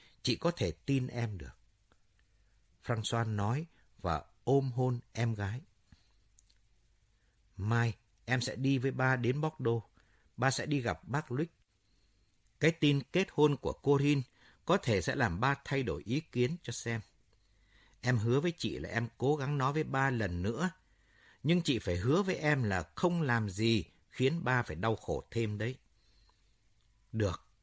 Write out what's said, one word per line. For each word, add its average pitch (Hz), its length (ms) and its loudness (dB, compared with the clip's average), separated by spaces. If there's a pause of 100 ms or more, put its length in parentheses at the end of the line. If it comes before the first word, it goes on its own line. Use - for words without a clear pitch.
(240)
chị 117 120 0
có 170 160 0
thể 98 200 -2
tin 131 360 -2
em 113 300 -4
được. 67 160 -12 (1300)
François 110 500 -2
nói 113 300 0 (360)
và 80 220 -2 (200)
ôm 135 280 2
hôn 127 280 0 (140)
em 117 200 0
gái. 104 280 -4 (2000)
Mai, 113 360 0 (320)
em 127 160 -2
sẽ - 140 -6
đi 135 220 0
với 131 140 -2
ba 131 240 0
đến 123 260 0
Bordeaux. 120 420 -2 (540)
Ba 131 140 2
sẽ - 140 -4
đi 147 160 0
gặp 107 260 -4
bác 143 240 -4
Luc. 147 160 -2 (1120)
Cái 160 120 4
tin 147 320 2
kết 185 280 0
hôn 147 260 4
của - 160 -4
Corinne 139 480 4 (440)
có 180 120 4
thể 107 240 2
sẽ 131 140 -2
làm 104 240 0
ba 135 160 0 (100)
thay 135 180 -2
đổi 76 220 -4
ý 127 140 -2
kiến 127 440 -2
cho 117 100 -8
xem. 113 280 -4 (1000)
Em 123 160 2
hứa 117 220 2
với 170 180 0
chị 73 220 -4
là 82 100 -6
em 113 180 -2 (100)
cố 139 180 2
gắng 143 220 -2
nói 135 160 0
với 156 100 0
ba 135 260 0
lần 101 320 0
nữa. 117 280 -2 (720)
Nhưng 170 180 2
chị 135 180 0
phải 90 160 -2
hứa 123 260 2
với 185 140 -2
em 151 280 2
là 95 200 0 (120)
không 175 260 2
làm 117 280 0
gì 107 360 2 (240)
khiến 160 340 0
ba 123 200 2
phải - 120 -8
đau 107 200 0
khổ 78 360 -4
thêm 110 260 -2
đấy. 117 180 -4 (1400)
Được, 101 360 0 (160)